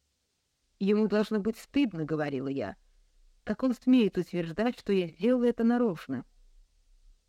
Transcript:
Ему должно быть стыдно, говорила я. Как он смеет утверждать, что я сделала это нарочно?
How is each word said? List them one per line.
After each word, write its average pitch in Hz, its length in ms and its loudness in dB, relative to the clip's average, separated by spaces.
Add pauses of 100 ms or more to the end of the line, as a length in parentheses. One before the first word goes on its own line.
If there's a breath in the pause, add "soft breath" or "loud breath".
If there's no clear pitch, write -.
(800)
Ему 208 280 2
должно 214 320 0
быть 220 180 -4
стыдно, 190 480 -2
говорила 143 440 -4
я. 127 260 -6 (680)
Как - 200 -6
он 262 100 2
смеет 240 440 4
утверждать, 175 600 -4
что - 160 -4
я 180 140 0
сделала 240 380 0
это 233 180 0
нарочно? 226 640 0 (1040)